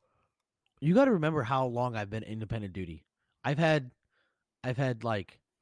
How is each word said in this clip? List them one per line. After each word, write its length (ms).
You 120
gotta 200
remember 300
how 220
long 300
I've 140
been 140
independent 500
duty. 320
I've 140
had, 340
I've 140
had, 260
like, 360